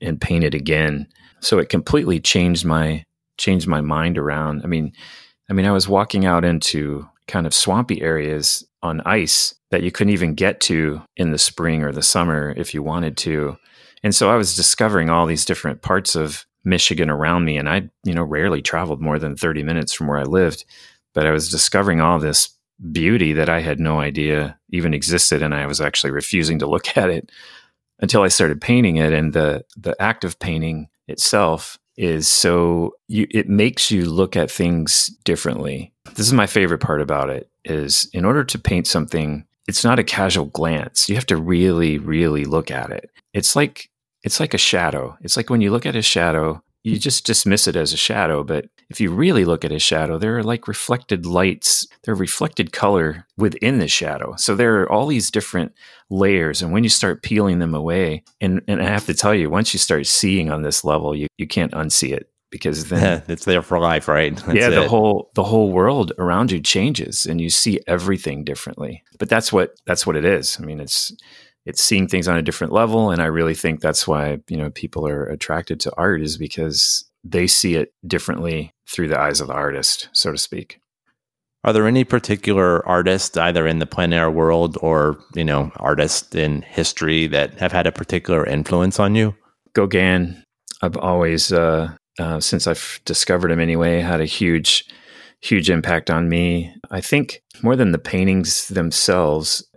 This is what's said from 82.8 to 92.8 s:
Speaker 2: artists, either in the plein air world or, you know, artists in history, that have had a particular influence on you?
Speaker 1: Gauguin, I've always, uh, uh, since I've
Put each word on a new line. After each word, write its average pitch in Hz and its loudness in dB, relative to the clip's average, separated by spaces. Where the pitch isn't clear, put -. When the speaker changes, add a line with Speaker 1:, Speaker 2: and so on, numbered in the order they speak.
Speaker 2:
artists, 90 2
either 85 2
in 80 0
the 78 -2
plein 87 0
air 82 2
world 82 2
or, 76 2
you 85 -2
know, 73 0
artists 73 -2
in 76 0
history, 80 -2
that 71 0
have 90 -2
had 87 0
a 80 0
particular 85 -2
influence 87 0
on 104 2
you? 107 2
Speaker 1:
Gauguin, 92 2
I've 85 -2
always, 87 0
uh, 82 2
uh, 82 -4
since 80 -2
I've - -6